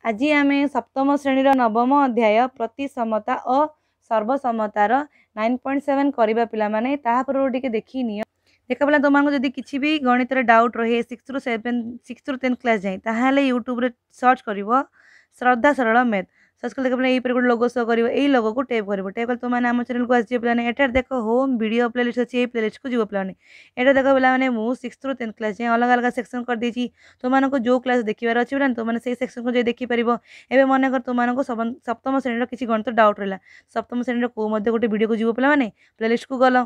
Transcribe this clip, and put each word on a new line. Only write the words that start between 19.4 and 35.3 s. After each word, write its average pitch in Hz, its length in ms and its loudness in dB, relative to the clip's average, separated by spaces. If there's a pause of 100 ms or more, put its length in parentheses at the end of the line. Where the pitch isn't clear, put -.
ତୁମମାନେ 247 260 -2
ଆମ 240 180 0
ଚ୍ୟାନେଲକୁ 247 300 -2
ଆସିଯିବ 240 260 0
ପିଲାମାନେ। 233 280 0
ଏଠାରେ 262 280 0
ଦେଖ 254 100 -4 (180)
ହୋମ୍ 254 340 0
ଭିଡ଼ିଓ 226 340 0
ପ୍ଲେଲିଷ୍ଟ 240 300 -2
ଅଛି, 240 160 -12
ଏଇ 247 120 0
ପ୍ଲେଲିଷ୍ଟକୁ 220 400 -6
ଯିବ 240 180 0
ପିଲାମାନେ। 190 220 -4 (460)
ଏଠାରେ 247 200 4
ଦେଖ 269 180 2
ପିଲାମାନେ, 262 300 2 (100)
ମୁଁ 220 120 -2 (140)
ସିକ୍ସ - 260 -12
ରୁ 269 120 -4
ଟେନ୍ଥ 226 180 -8
କ୍ଲାସ୍ 214 200 -4
ଯାଏଁ 233 180 -2
ଅଲଗା 240 200 2
ଅଲଗା 240 220 0
ସେକ୍ସନ୍ 240 300 -8
କରିଦେଇଛି। 240 360 -2 (360)
ତୁମମାନଙ୍କୁ 269 460 2
ଯେଉଁ 254 180 4
କ୍ଲାସ୍ 247 260 2
ଦେଖିବାର 233 340 -2
ଅଛି 240 100 -6
ପିଲାମାନେ, 269 240 0
ତୁମମାନେ 226 260 -4
ସେଇ 240 180 -4
ସେକ୍ସନ୍କୁ 240 340 -6
ଯାଇ 247 140 2
ଦେଖିପାରିବ। 233 400 -2 (420)
ଏବେ 262 200 6
ମନେକର 262 360 2
ତୁମମାନଙ୍କୁ 247 400 0
ସବନ୍-, 233 260 -4 (140)
ସପ୍ତମ 254 340 -4
ଶ୍ରେଣୀର 240 300 -2
କିଛି 254 180 -8
ଗଣିତ 220 180 0 (120)
ଡାଉଟ୍ 208 220 6
ରହିଲା, 190 160 -6 (360)
ସପ୍ତମ 233 320 -6
ଶ୍ରେଣୀର 240 200 -2 (100)
କେଉଁ 214 180 -2
ମଧ୍ୟ 214 200 0
ଗୋଟେ 233 180 0
ଭିଡ଼ିଓକୁ 220 300 0
ଯିବ 226 160 2